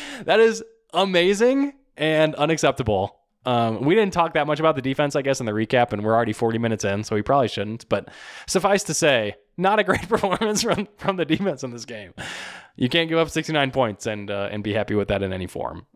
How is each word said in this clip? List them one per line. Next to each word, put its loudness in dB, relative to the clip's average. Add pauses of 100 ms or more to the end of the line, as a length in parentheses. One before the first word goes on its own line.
(240)
that 4
is 4 (280)
amazing 2 (220)
and 2
unacceptable. 0 (300)
Um, 0
we 4
didn't 2
talk 0
that 0
much -2
about 4
the -6
defense, 0
I 0
guess, 0
in -4
the -2
recap, 2
and -4
we're 2
already 2
forty 0
minutes -2
in, -2
so -4
we 0
probably 2
shouldn't. -8
But -2 (380)
suffice 2
to -6
say, 2 (200)
not 2
a 2
great -2
<laughs> -
performance 0
from, -2 (100)
from -2
the -2
defense -2
in -8
this -14
game. -14 (640)
You 0
can't 2
give 2
up 2
sixty-nine 0
points -2
and, -6
uh, -4
and -6
be -2
happy -2
with 0
that 0
in -2
any -6
form. -10